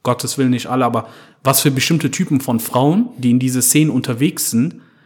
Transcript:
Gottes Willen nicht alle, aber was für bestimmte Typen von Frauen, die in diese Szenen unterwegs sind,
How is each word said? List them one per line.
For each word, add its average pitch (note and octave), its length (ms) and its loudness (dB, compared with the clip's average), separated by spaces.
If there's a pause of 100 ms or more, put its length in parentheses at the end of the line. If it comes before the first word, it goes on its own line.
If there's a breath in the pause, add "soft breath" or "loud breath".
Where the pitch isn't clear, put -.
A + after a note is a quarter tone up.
Gottes B2+ 360 -4
Willen C3 120 2
nicht A#2+ 160 -2
alle, B2+ 180 0
aber A#2+ 240 -2 (360 loud breath)
was C#3 160 2
für D3 100 2
bestimmte C#3 400 0
Typen D3 300 0
von A#2+ 200 -2
Frauen, D#3+ 480 2 (100)
die B2 120 0
in B2 80 4
diese B2+ 240 -2
Szenen D3+ 280 2
unterwegs B2+ 600 -2
sind, A2+ 260 0 (300 soft breath)